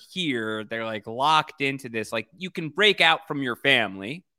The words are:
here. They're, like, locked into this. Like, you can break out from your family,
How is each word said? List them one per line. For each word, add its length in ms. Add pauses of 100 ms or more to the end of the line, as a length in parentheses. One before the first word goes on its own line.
(100)
here. 540
They're, 200
like, 220
locked 540
into 280
this. 240
Like, 240
you 140
can 200
break 300
out 280
from 140
your 140
family, 680 (140)